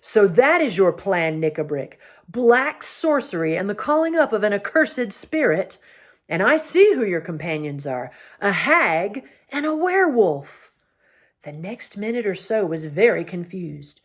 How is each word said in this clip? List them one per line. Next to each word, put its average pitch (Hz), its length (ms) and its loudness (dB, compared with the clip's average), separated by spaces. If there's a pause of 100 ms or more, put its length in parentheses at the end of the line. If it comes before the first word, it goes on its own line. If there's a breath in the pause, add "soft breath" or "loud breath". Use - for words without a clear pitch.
So - 260 4
that 254 340 4
is 254 160 0
your 180 160 4
plan, 170 480 -2
Nikkabrick. 151 540 -4 (340 soft breath)
Black 247 540 2
sorcery 196 760 -2
and 185 120 -4
the 208 60 -4
calling 320 420 0
up 294 160 2
of 214 100 -2
an 208 100 0
accursed 226 600 0
spirit. 196 680 -2 (500 soft breath)
And 165 140 -2
I 247 140 4
see 370 380 4
who 262 100 0
your 180 160 -2
companions 151 680 -8
are, 131 260 -6 (280 loud breath)
a 202 120 0
hag 208 720 0 (260 soft breath)
and 285 160 -4
a 311 80 -2
werewolf. 311 960 0 (720)
The 147 100 -16
next 175 440 -12
minute 226 300 -4
or 196 80 -2
so 220 320 -2
was 160 180 -4
very 165 400 2
confused. 170 800 -12